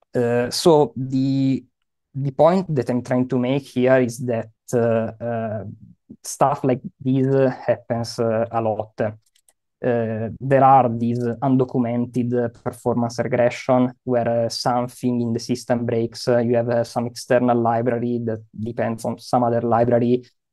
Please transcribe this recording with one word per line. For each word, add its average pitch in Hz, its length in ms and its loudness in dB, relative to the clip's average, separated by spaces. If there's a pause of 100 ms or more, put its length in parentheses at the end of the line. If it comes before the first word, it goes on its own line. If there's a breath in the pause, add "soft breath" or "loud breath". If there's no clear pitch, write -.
(140)
Uh, 120 360 0
so 151 460 4
the, 135 640 0 (520)
the 139 160 -4
point 165 440 4
that 120 140 -2
I'm 123 140 -2
trying 127 260 0
to 131 100 -2
make 131 260 -2
here 127 340 2
is 117 220 0
that, 113 280 -4 (240)
uh, 123 60 2 (440)
uh, 113 420 -6 (580)
stuff - 420 -2
like 131 160 0 (180)
this 131 280 0 (400)
happens, 117 520 -4
uh, 113 320 0
a 113 120 -2
lot. 107 380 -4
Uh, 113 1300 -4 (100)
there 135 240 4
are 131 240 8
these 117 320 -2
undocumented 120 1300 0 (120)
performance 120 560 -4
regression 123 720 0 (100)
where, 117 440 0
uh, - 20 -2
something 123 720 -2
in 117 120 -2
the 113 60 -2
system 120 480 -4
breaks, 117 400 -4
uh, 123 120 4
you 120 180 2
have, 117 120 0
uh, 117 140 0
some 117 240 -4
external 123 540 0
library 117 640 -2
that 110 180 -6 (160)
depends 113 460 -6
on 117 140 -6
some 123 260 -2
other 117 160 0
library, 120 640 2 (280 loud breath)